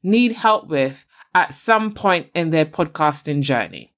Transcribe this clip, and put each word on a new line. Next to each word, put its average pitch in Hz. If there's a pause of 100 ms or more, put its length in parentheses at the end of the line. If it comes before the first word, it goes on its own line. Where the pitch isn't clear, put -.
need 226
help -
with 135 (280)
at 180
some 220
point 180
in 170
their 156
podcasting 151
journey. 113